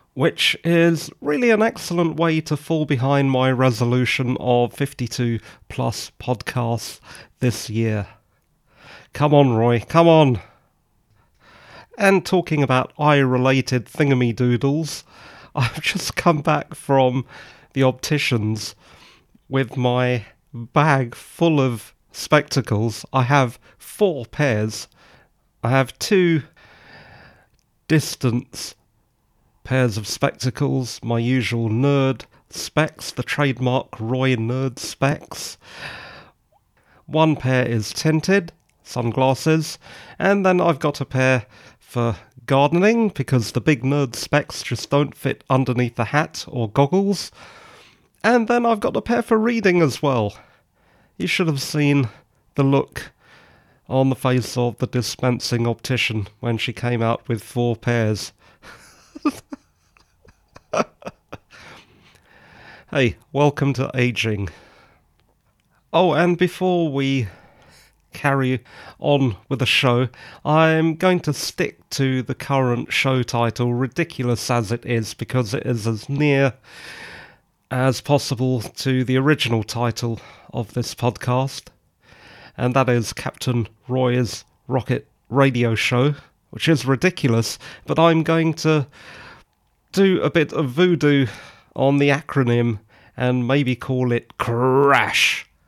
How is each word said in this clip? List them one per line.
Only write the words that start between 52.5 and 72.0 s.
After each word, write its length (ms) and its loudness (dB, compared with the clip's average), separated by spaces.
the 100 0
look 480 0
on 200 2
the 60 0
face 400 -2
of 220 -2
the 80 -4
dispensing 800 -2
optician 640 -4
when 180 -2
she 140 -6
came 280 -2
out 260 -2
with 160 -4
four 320 -2
pairs. 580 -2
<laughs> 80 0
Hey, 280 0
welcome 400 2
to 220 -4
aging. 520 -2
Oh, 220 2
and 240 2
before 520 0
we 380 -2
carry 500 -2
on 380 2
with 100 -2
the 60 0
show, 420 2
I'm 500 2
going 260 2
to 120 -2
stick 580 -8
to 300 0